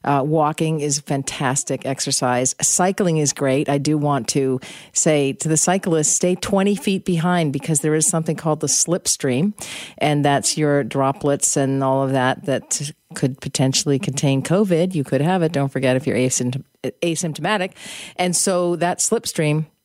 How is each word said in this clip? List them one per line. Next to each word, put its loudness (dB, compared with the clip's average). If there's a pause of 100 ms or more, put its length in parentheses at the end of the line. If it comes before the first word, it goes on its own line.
Uh, 2
walking 0
is -2
fantastic -2
exercise. 0
Cycling 2
is 2
great. 0
I 2
do 0
want 0
to 0 (340)
say 2
to -6
the 2
cyclists, 2
stay 2
twenty 0
feet -2
behind, 2
because -2
there 0
is 2
something 0
called -2
the -2
slipstream, 0 (440)
and 2
that's 2
your 2
droplets 0
and 0
all 2
of 0
that 0
that -4 (240)
could -2
potentially 0
contain 0
covid. 2
You -2
could 0
have 2
it. 0
Don't 0
forget 0
if 0
you're 0
asympt-, -2 (200)
asymptomatic. -4 (440)
And 0
so 0
that -2
slipstream 0 (200)